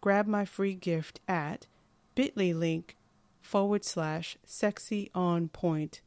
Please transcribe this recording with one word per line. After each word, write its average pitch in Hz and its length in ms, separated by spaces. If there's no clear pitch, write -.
grab 202 260
my 202 180
free 196 300
gift 165 520
at 165 380
bit 262 220
ly 185 140
link 165 440
forward 202 440
slash 160 600
sexy - 680
on 170 360
point. 156 580